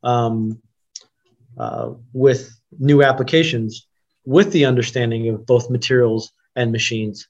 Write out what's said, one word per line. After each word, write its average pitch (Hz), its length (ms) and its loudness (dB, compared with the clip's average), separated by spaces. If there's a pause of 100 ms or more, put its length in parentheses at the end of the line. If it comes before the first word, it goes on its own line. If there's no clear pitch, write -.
um, 113 580 -2 (960)
uh, 113 340 -8 (220)
with 127 380 2 (280)
new 139 240 4
applications 131 840 0 (380)
with 185 280 4
the 147 120 4
understanding 117 640 -2
of 110 160 -6
both 120 240 0
materials 120 640 0 (240)
and 120 160 -2
machines 110 580 -6